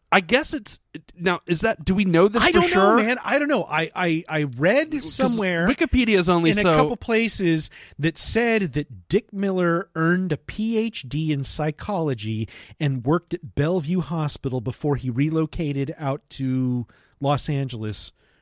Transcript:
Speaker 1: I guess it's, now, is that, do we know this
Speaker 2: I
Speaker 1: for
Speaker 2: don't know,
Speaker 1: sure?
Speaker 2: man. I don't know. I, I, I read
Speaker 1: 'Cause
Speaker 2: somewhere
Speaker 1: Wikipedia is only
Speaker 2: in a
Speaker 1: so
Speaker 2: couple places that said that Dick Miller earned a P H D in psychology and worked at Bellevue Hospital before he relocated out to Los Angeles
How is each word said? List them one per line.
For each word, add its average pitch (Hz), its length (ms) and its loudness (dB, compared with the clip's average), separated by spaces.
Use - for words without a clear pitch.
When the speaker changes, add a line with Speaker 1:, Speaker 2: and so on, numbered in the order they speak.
Speaker 1:
I 190 60 6
guess 226 340 -2
it's, 233 240 -10
now, 175 280 -2
is 165 160 -2
that, 226 240 -2
do 190 100 2
we 208 80 2
know 180 240 6
this 220 160 2
Speaker 2:
I - 40 4
Speaker 1:
for 349 120 2
Speaker 2:
don't 349 40 4
know, 349 40 2
Speaker 1:
sure? - 300 6
Speaker 2:
man. 226 260 0
I 262 160 0
don't 294 80 -2
know. 254 160 0
I, 160 320 -4
I, 170 320 -2
I 156 160 -2
read 254 340 2
Speaker 1:
'Cause 311 220 -4
Speaker 2:
somewhere 202 560 0
Speaker 1:
Wikipedia 247 500 2
is 170 80 0
only 170 240 4
Speaker 2:
in 196 60 2
a 208 60 2
Speaker 1:
so 175 100 4
Speaker 2:
couple 151 240 2
places 196 720 0
that 160 200 -2
said 220 560 0
that 123 340 -6
Dick - 240 0
Miller 185 640 0
earned 170 380 0
a - 40 -6
P 220 400 -4
H 226 300 -4
D 151 240 -2
in 139 140 -2
psychology 135 1040 -4
and 131 280 -2
worked 165 280 0
at 143 220 -10
Bellevue 165 460 0
Hospital 143 580 -4
before 127 380 -4
he 127 120 -6
relocated 147 880 -2
out 143 340 -6
to 127 560 -2
Los 139 260 -2
Angeles 120 640 -6